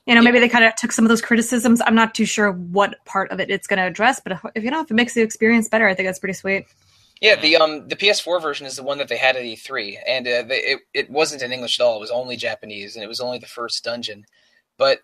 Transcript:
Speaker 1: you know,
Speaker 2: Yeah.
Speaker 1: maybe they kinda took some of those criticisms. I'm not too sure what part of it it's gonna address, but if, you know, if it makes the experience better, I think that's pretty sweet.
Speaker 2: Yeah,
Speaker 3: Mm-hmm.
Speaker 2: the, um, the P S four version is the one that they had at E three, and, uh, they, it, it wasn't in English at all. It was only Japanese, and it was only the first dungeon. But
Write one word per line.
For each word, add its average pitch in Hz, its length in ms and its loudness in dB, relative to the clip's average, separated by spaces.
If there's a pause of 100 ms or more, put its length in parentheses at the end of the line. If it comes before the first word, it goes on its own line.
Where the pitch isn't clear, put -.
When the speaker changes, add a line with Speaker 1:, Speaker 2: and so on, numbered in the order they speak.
Speaker 1:
you 240 100 6
know, 233 60 8
Speaker 2:
Yeah. - 0 -
Speaker 1:
maybe 240 180 6
they 240 80 4
kinda 233 300 4
took - 160 -4
some 233 100 2
of 226 60 6
those 226 120 4
criticisms. 233 640 2
I'm 233 80 4
not 226 220 4
too 220 100 0
sure 208 280 0
what 180 500 -2
part - 260 -4
of 190 120 -6
it 190 80 -4
it's 190 180 -4
gonna 190 180 0
address, 202 360 0
but 185 180 -8 (160)
if, 220 80 -6
you 240 80 -4
know, 320 80 -4
if 311 100 -8
it 226 40 -4
makes 240 200 2
the 233 80 2
experience 220 460 2
better, 220 180 2
I 196 80 4
think 185 140 -4
that's 185 120 -6
pretty 190 140 -6
sweet. 190 320 -4 (540)
Speaker 2:
Yeah, 208 140 6
Speaker 3:
Mm-hmm. - 80 0
Speaker 2:
the, 160 160 4
um, 151 320 0
the 156 80 -8
P 202 120 2
S 202 120 0
four 175 180 -2
version 143 260 -6
is 131 120 -12
the 139 60 -14
one 139 160 -6
that 135 100 -6
they 117 80 -4
had 131 180 2
at 127 80 -6
E 113 140 -12
three, 107 500 -10
and, 127 200 -2
uh, 120 160 -2
they, 120 160 -4
it, 135 200 -2 (140)
it 135 160 -4
wasn't 151 320 -2
in 123 100 -6
English 123 260 -4
at 123 60 0
all. 117 140 2
It - 20 -8
was 107 120 -10
only 123 260 -6
Japanese, 107 580 -10
and 110 80 -12
it 101 40 -12
was 113 120 -10
only 123 180 -8
the 120 100 -16
first - 360 -10
dungeon. 113 420 -10 (520)
But 135 260 2